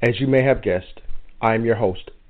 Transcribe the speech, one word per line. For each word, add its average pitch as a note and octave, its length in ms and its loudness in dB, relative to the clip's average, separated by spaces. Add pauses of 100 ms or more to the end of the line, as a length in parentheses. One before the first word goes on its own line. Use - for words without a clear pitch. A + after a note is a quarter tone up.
As A#2 160 2
you C3+ 80 -2
may C3 160 4
have C3 180 2
guessed, F#2+ 400 -4 (400)
I A2+ 140 2
am A2+ 100 -2
your A2+ 120 2
host, G2 340 -4 (180)